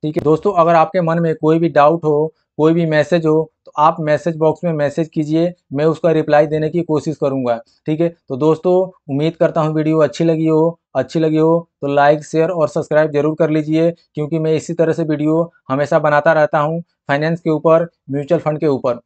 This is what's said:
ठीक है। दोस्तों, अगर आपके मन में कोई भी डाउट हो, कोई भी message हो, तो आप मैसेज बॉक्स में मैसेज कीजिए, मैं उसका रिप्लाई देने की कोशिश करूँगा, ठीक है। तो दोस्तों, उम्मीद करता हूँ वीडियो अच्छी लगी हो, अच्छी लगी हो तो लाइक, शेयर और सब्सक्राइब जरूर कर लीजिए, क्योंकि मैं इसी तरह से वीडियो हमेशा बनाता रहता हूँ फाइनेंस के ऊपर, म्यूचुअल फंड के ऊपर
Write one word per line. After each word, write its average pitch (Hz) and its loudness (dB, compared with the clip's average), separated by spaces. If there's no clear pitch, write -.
ठीक 151 -4
है। 170 -6
दोस्तों, 156 2
अगर 170 4
आपके 160 2
मन 165 0
में 165 0
कोई 156 0
भी 165 0
डाउट 151 2
हो, 151 0
कोई 156 4
भी 170 0
message 156 0
हो, 156 0
तो - -20
आप 165 4
मैसेज 151 -2
बॉक्स 156 0
में 175 -2
मैसेज 147 -2
कीजिए, 160 -2
मैं 147 0
उसका 160 0
रिप्लाई 151 2
देने 156 -2
की 170 -4
कोशिश 151 -4
करूँगा, 135 -2
ठीक 156 -2
है। 170 0
तो 135 -6
दोस्तों, 160 2
उम्मीद 151 -2
करता 165 0
हूँ 156 -2
वीडियो 156 0
अच्छी 147 0
लगी 160 0
हो, 160 0
अच्छी 131 -2
लगी 156 0
हो 165 2
तो 139 -6
लाइक, 143 2
शेयर 160 -2
और 170 -2
सब्सक्राइब 156 -2
जरूर 147 0
कर 160 0
लीजिए, 156 0
क्योंकि 151 -8
मैं 160 0
इसी 160 -4
तरह 165 2
से 165 -2
वीडियो 156 0
हमेशा 147 0
बनाता 147 2
रहता 156 2
हूँ 160 -2
फाइनेंस 156 -2
के 170 -4
ऊपर, 160 0
म्यूचुअल 143 -2
फंड 151 -4
के 160 -2
ऊपर 127 -2